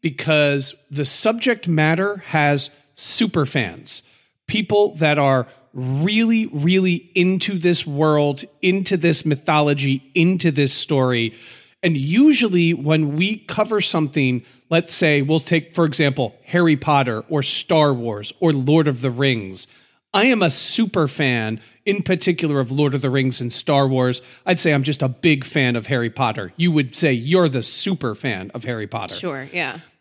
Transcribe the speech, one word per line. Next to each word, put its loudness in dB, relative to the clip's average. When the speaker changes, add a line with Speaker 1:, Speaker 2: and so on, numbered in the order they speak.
Speaker 1:
because 0
the -6
subject -2
matter 2
has 0
super -2
fans, -6
people 0
that 2
are 2
really, 0
really 0
into 0
this 0
world, 0
into 0
this 0
mythology, 0
into 2
this 0
story. 0
And 0
usually 4
when 0
we -2
cover -4
something, -2
let's 0
say 2
we'll 2
take, -2
for 2
example, -2
Harry 2
Potter 0
or -2
Star 2
Wars -8
or 2
Lord 4
of -4
the -2
Rings. -2
I 4
am 4
a 4
super -2
fan, -2
in 0
particular, -2
of -2
Lord 0
of -2
the -2
Rings -2
and -6
Star 2
Wars. 0
I'd 0
say 2
I'm 0
just -2
a 0
big 0
fan 0
of -8
Harry -2
Potter. -4
You 2
would 0
say 2
you're 2
the -2
super -4
fan -6
of -12
Harry -8
Potter. -8
Speaker 2:
Sure, -8
yeah. -6